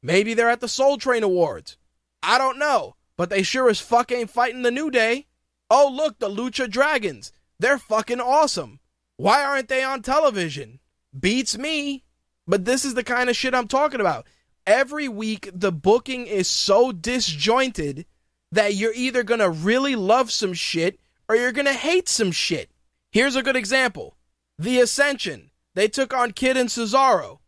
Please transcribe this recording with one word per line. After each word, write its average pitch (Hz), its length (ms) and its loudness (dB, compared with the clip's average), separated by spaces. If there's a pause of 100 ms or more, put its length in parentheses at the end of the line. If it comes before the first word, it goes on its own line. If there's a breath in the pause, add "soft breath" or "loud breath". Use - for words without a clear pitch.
Maybe 190 320 0
they're 233 160 2
at 233 120 0
the 240 80 -8
Soul 269 280 2
Train 233 260 0
Awards. 170 540 -2 (460)
I 202 140 4
don't 262 200 0
know. 277 380 0 (220)
But 175 120 -2
they 196 140 0
sure 254 260 2
as 214 120 0
fuck 233 320 0
ain't 240 160 -4
fighting 247 320 -2
the 240 100 2
New 294 180 -4
Day. 240 380 0 (420)
Oh, 269 220 6
look, 277 280 -4
the 208 100 -4
Lucha 240 400 -4
Dragons. 214 640 -2 (260)
They're 262 180 2
fucking 233 440 -2
awesome. 247 580 0 (380)
Why 220 260 4
aren't 277 240 -2
they 262 160 -2
on 269 180 -4
television? 180 760 -2 (400)
Beats 208 380 0
me. 285 480 -4 (420)
But 185 160 2
this 254 220 0
is 269 80 -4
the 233 100 -2
kind 247 260 -2
of 240 60 0
shit 254 180 -2
I'm 247 140 0
talking 277 320 0
about. 160 260 -2 (400)
Every 269 440 0
week, 220 440 -8
the 185 200 -2
booking 233 540 0
is 190 200 -2
so 233 460 2
disjointed 175 1120 -2 (480)
that 208 220 2
you're 220 200 0
either 254 280 0
gonna 214 260 2
really 233 480 0
love 220 340 2
some 190 220 -2
shit 170 440 -4 (300)
or 220 80 0
you're 247 160 2
gonna 277 220 0
hate 339 340 0
some 202 240 0
shit. 151 400 -4 (400)
Here's 262 240 2
a 262 80 -2
good 262 140 0
example. 220 580 -2 (420)
The 247 220 0
Ascension. 247 720 0 (240)
They 208 140 2
took 262 240 -4
on 240 180 0
Kidd 254 240 0
and 247 140 0
Cesaro. 226 800 0